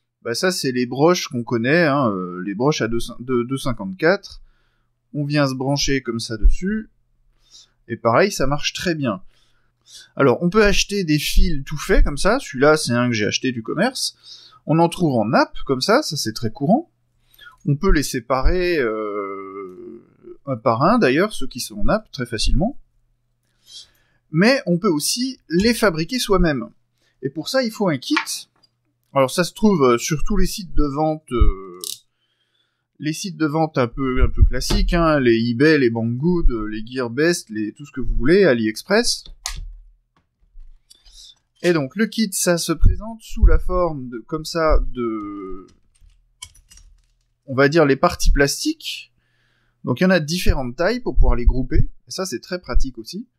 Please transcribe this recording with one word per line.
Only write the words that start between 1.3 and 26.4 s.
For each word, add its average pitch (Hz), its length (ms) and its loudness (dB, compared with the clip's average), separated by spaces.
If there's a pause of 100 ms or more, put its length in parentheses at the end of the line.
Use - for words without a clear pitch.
connaît, 127 420 0
hein, 135 260 0
euh, 90 340 -6
les 101 80 -6
broches 131 280 -2
à 110 60 -2
deux, 113 120 -4 (200)
de 123 220 -4
deux 131 160 -6
cinquante-quatre. 127 840 -4 (720)
On 147 100 -6
vient 147 220 2
se 131 80 -4
brancher 139 460 -4
comme 117 180 -8
ça 113 180 -10
dessus. 196 540 2 (960)
Et 117 80 -10
pareil, 147 360 2
ça 143 140 -2
marche 143 280 -4
très 180 200 -4
bien. 123 300 -6 (920)
Alors, 139 280 2
on 175 80 0
peut 208 140 4
acheter 202 380 0
des 151 160 2
fils 147 460 4
tout 151 140 -8
faits - 240 4
comme 143 140 0
ça. 208 220 2
Celui-là, 147 380 2
c'est 127 160 -4
un 123 140 0
que 123 60 0
j'ai 107 120 -2
acheté 123 260 -2
du 117 120 -8
commerce. - 880 -6 (140)
On 156 100 2
en 170 120 4
trouve 160 260 -2
en 107 100 0
nappe, 165 400 0
comme 131 160 -2
ça, 240 220 2
ça 160 120 -8
c'est 110 180 -6
très 110 180 -6
courant. 214 400 -2 (760)
On 143 100 0
peut 185 160 2
les 151 120 4
séparer, 170 760 0
euh, 98 1300 -8 (420)
un 131 120 -6
par 117 260 0
un, 226 160 2
d'ailleurs, 160 340 0
ceux 135 140 -4
qui - 140 -10
sont 104 180 -12
en 104 60 4
nappe, 196 260 0
très 123 160 -8
facilement. 143 500 2 (1500)
Mais 226 360 2
on 175 120 0
peut 208 120 -2
aussi 240 580 -4
les 196 260 0
fabriquer 196 460 -2
soi-même. 170 500 0 (520)